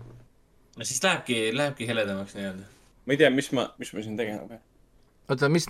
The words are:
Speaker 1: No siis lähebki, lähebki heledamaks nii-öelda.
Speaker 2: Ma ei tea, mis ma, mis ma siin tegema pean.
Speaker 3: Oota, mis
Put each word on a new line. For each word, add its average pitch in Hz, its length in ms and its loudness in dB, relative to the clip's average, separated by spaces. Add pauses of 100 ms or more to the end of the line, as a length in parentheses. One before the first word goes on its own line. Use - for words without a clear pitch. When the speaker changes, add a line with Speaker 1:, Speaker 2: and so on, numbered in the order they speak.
(760)
Speaker 1:
No 117 80 -8
siis - 160 -2
lähebki, 123 460 2 (100)
lähebki 143 320 -2
heledamaks 101 480 -2
nii-öelda. 95 300 -8 (400)
Speaker 2:
Ma 135 80 4
ei - 20 0
tea, 143 160 8
mis 139 180 2
ma, 123 120 2 (160)
mis 123 120 -10
ma 110 140 -6
siin 107 140 -6
tegema 107 260 -4
pean. 113 140 -14 (720)
Speaker 3:
Oota, 139 200 4
mis 165 200 4